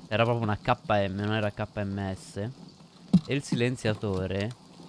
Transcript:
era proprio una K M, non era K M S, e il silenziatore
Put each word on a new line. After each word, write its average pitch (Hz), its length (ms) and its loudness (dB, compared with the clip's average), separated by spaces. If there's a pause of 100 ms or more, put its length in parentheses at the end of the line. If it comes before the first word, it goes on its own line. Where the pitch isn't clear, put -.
era 110 160 2
proprio 117 220 2
una 104 120 2
K 123 200 0 (100)
M, 98 280 2
non 104 180 0
era 107 180 0
K 107 160 -6 (160)
M 98 300 -4
S, - 240 -12
e - 960 -2
il 143 100 -2
silenziatore 107 1120 0 (340)